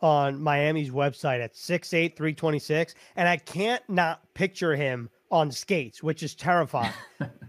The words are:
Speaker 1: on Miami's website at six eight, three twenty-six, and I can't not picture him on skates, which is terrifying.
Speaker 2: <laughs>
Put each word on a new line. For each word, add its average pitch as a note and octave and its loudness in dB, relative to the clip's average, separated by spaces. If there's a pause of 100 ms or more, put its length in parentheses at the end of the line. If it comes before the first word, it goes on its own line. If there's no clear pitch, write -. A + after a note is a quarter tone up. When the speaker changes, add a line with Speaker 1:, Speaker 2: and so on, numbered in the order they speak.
Speaker 1:
on C#3+ 4
Miami's D3+ 2
website C3+ 0
at A2+ -8
six - -4
eight, E3 2
three D#3 0
twenty-six, D#3 0 (200)
and F3 2
I F3 4
can't G#3+ -4
not F3 0 (120)
picture F#3 0
him B2+ -2 (220)
on D#3 4
skates, C3+ -4
which D#3 -2
is D3 -8
terrifying. D3 0 (280)
Speaker 2:
<laughs> - -6 (200)